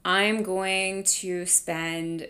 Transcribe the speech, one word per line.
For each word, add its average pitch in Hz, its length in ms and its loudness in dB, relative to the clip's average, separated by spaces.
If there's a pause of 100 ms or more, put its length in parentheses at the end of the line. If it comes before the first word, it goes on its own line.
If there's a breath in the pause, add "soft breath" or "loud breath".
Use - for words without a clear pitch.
I'm 208 380 2
going 190 600 0
to 180 420 -2
spend 165 840 -2